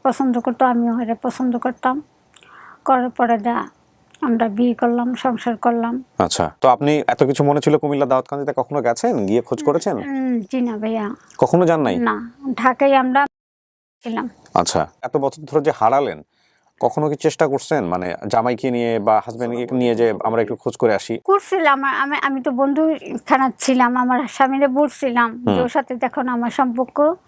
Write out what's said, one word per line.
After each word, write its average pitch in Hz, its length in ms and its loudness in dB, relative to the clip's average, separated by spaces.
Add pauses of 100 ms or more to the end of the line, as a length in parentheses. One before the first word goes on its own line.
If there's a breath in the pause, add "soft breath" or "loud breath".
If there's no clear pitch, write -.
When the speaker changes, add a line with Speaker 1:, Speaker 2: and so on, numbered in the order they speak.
Speaker 1:
পছন্দ 247 380 0
করতো, 254 240 0
আমিও 233 320 2
ওরে 233 180 -2
পছন্দ 247 440 -2
করতাম। 254 440 -2 (800 loud breath)
করার 254 260 2
পরে 233 280 2
দা 233 300 -4 (520)
আমরা 226 280 2
বিয়ে 233 260 2
করলাম, 240 400 0
সংসার 233 420 -2
করলাম। 233 480 -2 (140)
Speaker 2:
আচ্ছা, - 320 0 (100)
তো 131 80 4
আপনি 143 380 4
এত - 180 2
কিছু 135 200 2
মনে 143 160 4
ছিল 151 180 4
কুমিল্লা 143 280 0
দাউদকান্দিতে, 135 500 -2
কখনো 135 260 -2
গেছেন, 120 440 0
গিয়ে 113 160 2
খোঁজ - 200 -6
করেছেন? 190 340 -2
Speaker 1:
উম, 262 440 -4
জি 254 200 -6
না 233 160 -4
ভাইয়া। 220 380 -6 (240)
Speaker 2:
কখনো 170 280 4
যান 165 140 2
নাই? 117 180 0
Speaker 1:
না, 233 340 -4 (200)
ঢাকায় 254 420 2
আমরা 262 320 2 (800)
ছিলাম। 226 240 -6 (260)
Speaker 2:
আচ্ছা, - 340 0 (140)
এত 127 140 -4
বছর 139 260 -4
ধরে 147 200 -2
যে 143 180 0
হারালেন, 113 380 2 (600)
কখনো 151 280 0
কি 143 80 -4
চেষ্টা 156 300 2
করছেন 135 380 -2
মানে 90 300 -4 (140)
জামাইকে 120 420 0
নিয়ে 120 280 0
বা 107 280 2
হাজবেন্ডকে 120 480 -6
নিয়ে 123 200 2
যে 113 200 2 (100)
আমরা 113 180 0
একটু 110 140 -4
খোঁজ - 200 -6
করে 110 180 2
আসি? 113 300 -4
Speaker 1:
করছিলাম, 330 600 0
আ-, 269 180 -2
আমি, 285 200 -4
আমি 269 200 -4
তো 302 80 -4
বন্ধুখানা 269 1080 0
ছিলাম, 254 380 2
আমার 247 320 0
স্বামীরে 269 380 2
বলছিলাম 254 640 0
Speaker 2:
হুম। 233 240 0
Speaker 1:
যে 190 60 2
ওর 247 80 0
সাথে 269 280 -2
যখন 254 320 -4
আমার 240 220 -2
সম্পর্ক, 254 500 0 (280)